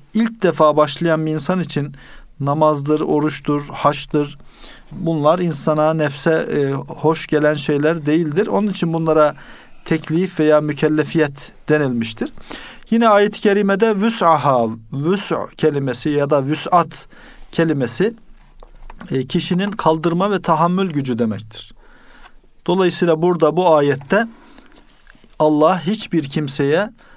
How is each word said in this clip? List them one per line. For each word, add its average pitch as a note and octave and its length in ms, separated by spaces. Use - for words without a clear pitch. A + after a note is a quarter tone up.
ilk A3+ 280
defa D#3 340
başlayan D#3 500
bir D#3 40
insan D#3 300
için C#3+ 320
namazdır, D3+ 600
oruçtur, D3 720
haçtır. D3 640
Bunlar D#3+ 460
insana, D#3 560
nefse, D3+ 360
e, D#3 420
hoş D3+ 540
gelen D3+ 280
şeyler D3 520
değildir. D#3 400
Onun G3+ 220
için F3+ 240
bunlara D#3 420
teklif E3 560
veya D3+ 200
mükellefiyet D3+ 920
denilmiştir. C3 640
Yine A3+ 180
ayet-i G#3 320
kerimede G3+ 560
vüs'aha, D#3+ 720
vüs' E3+ 400
kelimesi C#3+ 540
ya C#3+ 200
da C#3+ 140
vüs'at D#3 640
kelimesi, E3 640
e, C3+ 160
kişinin F3+ 440
kaldırma E3+ 600
ve F#3 120
tahammül F3 500
gücü C3 260
demektir. A2 540
Dolayısıyla F3 560
burada E3 340
bu F3+ 180
ayette C#3+ 520
Allah D#3 480
hiçbir F#3 360
kimseye D3 680